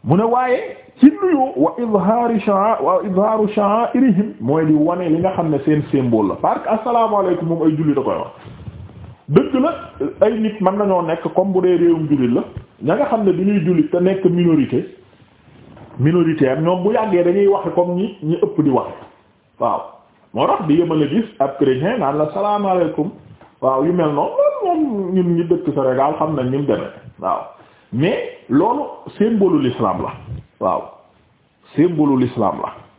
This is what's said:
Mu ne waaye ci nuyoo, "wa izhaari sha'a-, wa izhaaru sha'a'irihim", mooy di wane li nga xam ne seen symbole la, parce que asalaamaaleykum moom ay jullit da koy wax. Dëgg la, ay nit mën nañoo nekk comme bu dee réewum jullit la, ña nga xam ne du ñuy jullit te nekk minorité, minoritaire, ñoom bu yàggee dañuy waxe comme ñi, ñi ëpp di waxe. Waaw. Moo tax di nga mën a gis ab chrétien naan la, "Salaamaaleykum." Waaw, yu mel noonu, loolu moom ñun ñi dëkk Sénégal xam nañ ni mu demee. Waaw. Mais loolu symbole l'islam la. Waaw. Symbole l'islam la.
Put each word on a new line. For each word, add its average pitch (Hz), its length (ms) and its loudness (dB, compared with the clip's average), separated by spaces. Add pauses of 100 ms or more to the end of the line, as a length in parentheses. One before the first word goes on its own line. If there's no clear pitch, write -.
Mu 143 120 4
ne 214 80 4
waaye 247 340 0 (420)
ci 254 100 8
nuyoo, 320 460 0
"wa - 220 2
izhaari 226 640 0
sha'a-, 202 420 0
wa 170 220 2
izhaaru 214 440 0
sha'a'irihim", 208 920 0
mooy 147 260 0
di 151 80 2
wane 170 340 0
li 160 100 0
nga 185 180 0
xam 160 140 -2
ne 143 140 0
seen 151 260 2
symbole 117 380 2
la, 85 80 -4
parce - 260 -2
que - 60 -6
asalaamaaleykum 208 800 0
moom 165 140 -2
ay 156 140 2
jullit 151 180 0
da 131 80 0
koy 95 140 -2
wax. - 160 -8 (960)
Dëgg 196 260 2
la, 262 160 2 (500)
ay 220 180 4
nit 220 220 -4
mën 190 180 2
nañoo 190 240 0
nekk 170 320 -4
comme 190 180 0
bu 185 100 2
dee 180 140 4
réewum 165 320 2
jullit 131 260 2
la, 190 80 0 (400)
ña 156 140 0
nga 285 100 0
xam 226 180 0
ne 185 80 4
du 165 120 -2
ñuy 202 200 2
jullit 165 260 2
te 185 80 0
nekk 190 260 0
minorité, 165 600 2 (1120)
minoritaire, 151 640 2
ñoom 175 240 0
bu 214 80 2
yàggee 202 320 2
dañuy 196 240 2
waxe 190 260 0
comme 175 220 0
ñi, 196 260 -4
ñi 160 200 0
ëpp - 200 -2
di 143 80 2
waxe. 113 240 -2 (640)
Waaw. 110 220 -2 (540)
Moo 127 120 0
tax 392 220 -2
di 151 80 4
nga 170 80 2 (100)
mën 156 80 2
a 143 60 2
gis 214 180 -2 (140)
ab 135 180 -2
chrétien 147 400 0
naan 147 200 -2
la, 151 160 0
"Salaamaaleykum." 190 760 -2 (500)
Waaw, 131 240 0
yu 175 80 2
mel 160 200 0
noonu, 147 180 -2 (320)
loolu 349 180 -2
moom 202 340 -2
ñun 175 220 2
ñi 170 80 0
dëkk 165 300 -2
Sénégal 135 440 0
xam 156 180 -2
nañ 127 140 -2
ni 135 80 -2
mu 143 80 -2
demee. 110 260 -2 (280)
Waaw. 92 200 -4 (520)
Mais 180 460 -2 (100)
loolu 214 340 0 (360)
symbole 202 440 2
l'islam 117 400 -2
la. - 100 -8 (480)
Waaw. 92 220 0 (920)
Symbole 151 460 2
l'islam 117 420 -2
la. - 100 -10 (260)